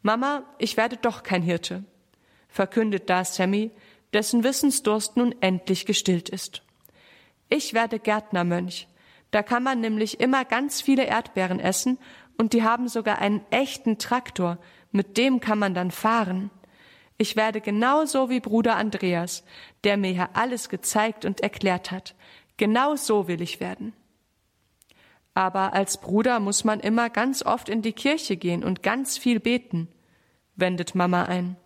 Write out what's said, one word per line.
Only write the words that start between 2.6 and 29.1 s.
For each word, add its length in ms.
da 140
Sammy, 460
dessen 320
Wissensdurst 720
nun 240
endlich 460
gestillt 420
ist. 340
"Ich 260
werde 240
Gärtnermönch. 880
Da 100
kann 220
man 160
nämlich 400
immer 240
ganz 360
viele 240
Erdbeeren 540
essen 400
und 140
die 100
haben 240
sogar 320
einen 320
echten 480
Traktor, 600
mit 240
dem 240
kann 180
man 160
dann 160
fahren. 600
Ich 180
werde 260
genauso 680
wie 120
Bruder 360
Andreas, 680
der 120
mir 160
hier 220
alles 340
gezeigt 560
und 160
erklärt 500
hat. 240
Genau 380
so 320
will 140
ich 200
werden." 320
"Aber 400
als 280
Bruder 380
muss 240
man 180
immer 300
ganz 320
oft 260
in 140
die 100
Kirche 440
gehen 260
und 200
ganz 340